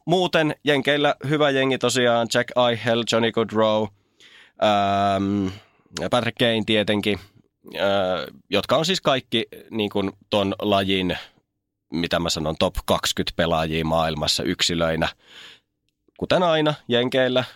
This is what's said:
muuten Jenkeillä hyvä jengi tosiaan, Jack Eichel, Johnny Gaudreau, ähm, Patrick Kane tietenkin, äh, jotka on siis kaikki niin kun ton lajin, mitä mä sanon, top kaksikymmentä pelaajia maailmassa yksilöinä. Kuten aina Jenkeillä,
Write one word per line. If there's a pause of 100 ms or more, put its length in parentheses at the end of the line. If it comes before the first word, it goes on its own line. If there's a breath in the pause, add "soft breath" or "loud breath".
muuten
Jenkeillä (140)
hyvä
jengi
tosiaan,
Jack (200)
Eichel,
Johnny
Gaudreau, (760 soft breath)
ähm, (640 loud breath)
Patrick
Kane
tietenkin, (560 loud breath)
äh, (680)
jotka
on
siis
kaikki (260)
niin
kun (160)
ton
lajin, (720 loud breath)
mitä
mä
sanon,
top (100)
kaksikymmentä
pelaajia
maailmassa
yksilöinä. (1120 loud breath)
Kuten
aina (140)
Jenkeillä, (120)